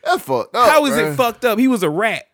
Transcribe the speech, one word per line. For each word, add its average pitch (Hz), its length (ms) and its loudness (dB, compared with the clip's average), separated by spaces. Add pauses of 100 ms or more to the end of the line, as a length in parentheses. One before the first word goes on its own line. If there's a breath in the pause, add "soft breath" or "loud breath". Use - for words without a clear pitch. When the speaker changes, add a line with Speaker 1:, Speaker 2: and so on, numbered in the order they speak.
Speaker 1:
That's 349 180 -2
fucked 123 320 -4
up, 233 140 4
Speaker 2:
How 302 160 4
is 254 100 0
Speaker 1:
bruh. - 160 -2
Speaker 2:
it 147 40 -6
fucked 240 300 -4
up? 220 140 0
He 262 80 2
was 233 160 0
a 160 80 0
rat. 185 320 -4 (100)